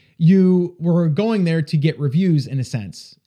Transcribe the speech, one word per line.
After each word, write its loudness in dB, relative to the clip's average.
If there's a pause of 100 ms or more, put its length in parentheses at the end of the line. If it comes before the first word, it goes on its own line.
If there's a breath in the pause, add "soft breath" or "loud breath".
(180 soft breath)
you 4
were 0
going -2
there 0
to -4
get -2
reviews 0
in -6
a -4
sense. -12 (100)